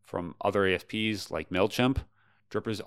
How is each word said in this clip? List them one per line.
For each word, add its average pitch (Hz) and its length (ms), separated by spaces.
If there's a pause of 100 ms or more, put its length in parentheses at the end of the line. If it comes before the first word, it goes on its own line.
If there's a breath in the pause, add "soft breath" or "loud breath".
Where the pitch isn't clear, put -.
from 90 380
other 101 260
A 92 80
S 90 80
Ps 110 480
like 80 200
MailChimp, 110 480 (520)
Drip 107 160
is 107 200